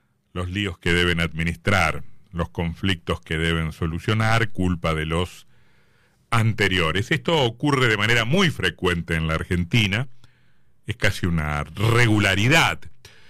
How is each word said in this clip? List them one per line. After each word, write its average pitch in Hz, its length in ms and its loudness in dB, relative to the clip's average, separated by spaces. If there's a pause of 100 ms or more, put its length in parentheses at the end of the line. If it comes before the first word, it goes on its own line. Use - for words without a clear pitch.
(320)
los 90 180 -6
líos 98 280 -4
que 87 140 0
deben 87 280 2
administrar, 82 840 -2 (280)
los 85 180 -4
conflictos 85 680 -4
que 80 180 -6
deben 80 340 -2
solucionar, 110 800 0
culpa 87 440 -2
de 78 120 -4
los 82 400 -6 (840)
anteriores. 95 800 2
Esto 160 320 0
ocurre 127 460 2
de 110 80 2
manera 113 280 2
muy 165 260 2
frecuente 87 640 -2
en 80 120 0
la 80 80 0
Argentina, 95 760 0 (760)
es 107 100 -8
casi - 300 0
una 76 380 -2
regularidad. 107 1160 2 (500)